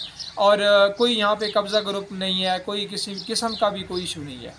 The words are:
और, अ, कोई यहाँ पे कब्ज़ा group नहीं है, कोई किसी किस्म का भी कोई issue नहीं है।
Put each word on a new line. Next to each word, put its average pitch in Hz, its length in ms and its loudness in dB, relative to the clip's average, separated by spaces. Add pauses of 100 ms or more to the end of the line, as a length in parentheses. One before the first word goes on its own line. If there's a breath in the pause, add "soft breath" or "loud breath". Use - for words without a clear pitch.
(380 loud breath)
और, 202 220 6
अ, 202 280 6
कोई 240 260 2
यहाँ 208 200 2
पे 208 180 -4
कब्ज़ा 208 280 2
group 202 320 -6
नहीं 185 300 -2
है, 185 160 0
कोई 202 280 -6
किसी 202 280 -8
किस्म 226 340 -4
का 214 220 0
भी 190 120 -8
कोई 180 200 -6
issue 165 200 -8
नहीं 135 160 -10
है। 117 200 -12